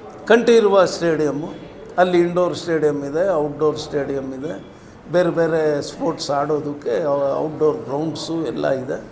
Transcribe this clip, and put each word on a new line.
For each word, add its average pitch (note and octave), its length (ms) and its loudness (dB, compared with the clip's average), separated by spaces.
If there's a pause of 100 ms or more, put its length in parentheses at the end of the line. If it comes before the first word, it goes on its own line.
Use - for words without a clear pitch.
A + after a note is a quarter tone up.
(260)
ಕಂಠೀರವ G#3 580 6
ಸ್ಟೇಡಿಯಮ್ಮು, D#3 640 0 (500)
ಅಲ್ಲಿ F3+ 200 4
ಇಂಡೋರ್ F3 360 2
ಸ್ಟೇಡಿಯಂ D3+ 500 0
ಇದೆ, D#3+ 260 -2
ಔಟ್‌ಡೋರ್ D3 460 0
ಸ್ಟೇಡಿಯಂ C3+ 580 -4
ಇದೆ, E3 440 -10 (340)
ಬೇರೆ E3+ 180 2
ಬೇರೆ D#3 520 2
ಸ್ಪೋರ್ಟ್ಸ್ - 480 -4
ಆಡೋದಕ್ಕೆ C#3+ 720 -2 (400)
ಔಟ್‌ಡೋರ್ D#3 320 0
ಗ್ರೌಂಡ್ಸು D3+ 720 -4
ಎಲ್ಲ D3 240 -2
ಇದೆ. C3 420 -4